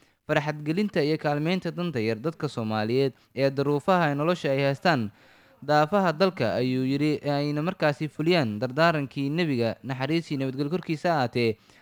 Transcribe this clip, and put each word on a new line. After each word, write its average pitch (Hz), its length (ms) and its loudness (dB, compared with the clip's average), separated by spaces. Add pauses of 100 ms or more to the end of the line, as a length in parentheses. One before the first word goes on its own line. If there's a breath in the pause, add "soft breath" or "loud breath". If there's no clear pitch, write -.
(280 soft breath)
farxad 151 380 -2
gelinta 180 380 0
iyo 151 140 2
kaalmeynta 160 540 -2
danta 160 280 -4
yar 110 180 0
dadka 151 320 -6
Soomaaliyeed 113 640 0 (220 soft breath)
ee 135 140 2
daruufaha 143 680 2
nolosha 160 380 0
ay 139 160 0
haystaan 135 420 0 (500 soft breath)
daafaha 151 520 2
dalka," 151 440 0
ayuu 127 280 0
yidhi, 143 340 0 (100)
"ayna 147 320 -2
markaasi 156 460 -2
fuliyaan 151 520 0
dardaarankii 139 680 0
nebiga, 139 540 0
naxariis 135 480 -2
iyo 139 80 -2
nabadgelyo 135 300 -4
korkiisa 170 440 -2
ahaatee. 120 440 2 (240 soft breath)